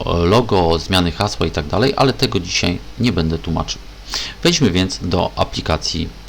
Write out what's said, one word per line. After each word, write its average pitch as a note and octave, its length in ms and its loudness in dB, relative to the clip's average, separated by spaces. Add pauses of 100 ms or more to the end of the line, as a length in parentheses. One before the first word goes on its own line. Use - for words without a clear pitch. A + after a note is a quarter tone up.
e, E2+ 200 2
logo, F2+ 540 4
zmiany F2+ 320 0
hasła G2 360 -2
i D#2+ 40 -2
tak D2+ 160 -4
dalej, A2+ 300 2
ale C3+ 160 4
tego G2+ 260 0
dzisiaj F2+ 400 -2 (200)
nie A#2 120 2
będę D#2+ 260 0
tłumaczył. D#2+ 440 -4 (640)
Wejdźmy D#3+ 280 4
więc F#2 300 0
do F2+ 340 0
aplikacji, E2 720 -2 (200)